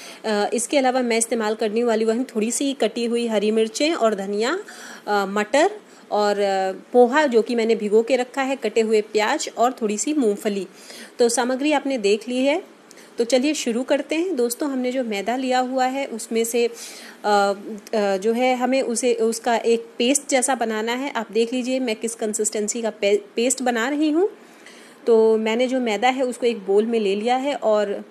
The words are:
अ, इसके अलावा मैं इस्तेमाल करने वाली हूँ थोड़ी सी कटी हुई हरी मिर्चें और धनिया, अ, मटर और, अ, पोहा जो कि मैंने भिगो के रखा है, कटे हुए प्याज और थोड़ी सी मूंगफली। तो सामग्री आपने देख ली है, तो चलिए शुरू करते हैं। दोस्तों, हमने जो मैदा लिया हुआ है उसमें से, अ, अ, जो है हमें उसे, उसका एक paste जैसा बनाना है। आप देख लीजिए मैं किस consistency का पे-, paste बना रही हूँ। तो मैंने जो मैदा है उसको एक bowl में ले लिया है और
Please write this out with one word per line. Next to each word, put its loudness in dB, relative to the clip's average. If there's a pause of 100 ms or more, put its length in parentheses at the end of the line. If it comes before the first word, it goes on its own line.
(260)
अ, 0
इसके 0
अलावा 2
मैं 0
इस्तेमाल -2
करने -2
वाली 2
हूँ 0 (100)
थोड़ी 0
सी -2
कटी -2
हुई -2
हरी 0
मिर्चें 0
और 2
धनिया, -2 (480)
अ, 2
मटर 2 (400)
और, 2
अ, 0
पोहा 4
जो 4
कि 0
मैंने 2
भिगो 2
के 0
रखा -2
है, -2
कटे -2
हुए 2
प्याज 0
और 2
थोड़ी -2
सी -2
मूंगफली। 0 (520)
तो 4
सामग्री 0
आपने 0
देख 0
ली -4
है, 0 (420)
तो 2
चलिए 2
शुरू -2
करते -2
हैं। -2
दोस्तों, -2
हमने -2
जो -2
मैदा -4
लिया 0
हुआ 0
है -2
उसमें -4
से, 0
अ, 0 (540)
अ, 4 (400)
जो 0
है 2
हमें 0
उसे, 0
उसका 0
एक 0 (120)
paste 0
जैसा 2
बनाना -2
है। -4
आप -6
देख 0
लीजिए -2
मैं -2
किस -6
consistency -4
का -2
पे-, 0
paste 0
बना 0
रही 0
हूँ। 2 (760)
तो 6
मैंने 0
जो 0
मैदा 2
है 0
उसको -4
एक -2
bowl 4
में 0
ले 0
लिया 0
है -2
और 0